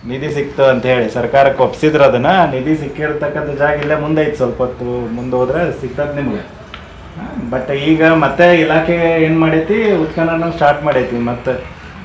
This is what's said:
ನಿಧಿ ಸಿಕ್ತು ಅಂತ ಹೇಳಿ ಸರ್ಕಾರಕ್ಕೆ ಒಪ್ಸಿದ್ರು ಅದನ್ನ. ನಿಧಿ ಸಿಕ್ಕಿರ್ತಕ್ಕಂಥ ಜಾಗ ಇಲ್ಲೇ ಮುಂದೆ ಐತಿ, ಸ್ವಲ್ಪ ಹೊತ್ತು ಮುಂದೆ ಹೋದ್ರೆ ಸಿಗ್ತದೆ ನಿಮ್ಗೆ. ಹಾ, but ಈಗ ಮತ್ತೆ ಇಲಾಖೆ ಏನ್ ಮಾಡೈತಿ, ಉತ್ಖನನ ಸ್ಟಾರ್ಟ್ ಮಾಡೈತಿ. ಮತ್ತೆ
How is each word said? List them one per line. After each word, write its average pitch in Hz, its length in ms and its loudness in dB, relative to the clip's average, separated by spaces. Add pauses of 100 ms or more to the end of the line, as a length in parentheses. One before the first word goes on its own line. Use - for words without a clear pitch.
ನಿಧಿ 139 240 -6
ಸಿಕ್ತು 143 300 -2
ಅಂತ 123 220 4
ಹೇಳಿ 123 240 2
ಸರ್ಕಾರಕ್ಕೆ 135 540 2
ಒಪ್ಸಿದ್ರು 143 400 2
ಅದನ್ನ. 147 240 4
ನಿಧಿ 156 480 2
ಸಿಕ್ಕಿರ್ತಕ್ಕಂಥ 147 840 -4
ಜಾಗ 147 200 2
ಇಲ್ಲೇ 147 160 0
ಮುಂದೆ 151 260 0
ಐತಿ, - 160 -2
ಸ್ವಲ್ಪ 120 200 -2
ಹೊತ್ತು 123 580 -4
ಮುಂದೆ 127 200 -6
ಹೋದ್ರೆ 135 460 -2
ಸಿಗ್ತದೆ 143 340 -6
ನಿಮ್ಗೆ. 127 220 -4
ಹಾ, - 1000 -14 (140)
but 131 260 -4
ಈಗ 156 300 2
ಮತ್ತೆ 165 560 4
ಇಲಾಖೆ 160 640 2
ಏನ್ 160 140 2
ಮಾಡೈತಿ, 170 600 2
ಉತ್ಖನನ 165 480 -2
ಸ್ಟಾರ್ಟ್ 147 340 2
ಮಾಡೈತಿ. 131 320 0
ಮತ್ತೆ 120 480 -4 (420)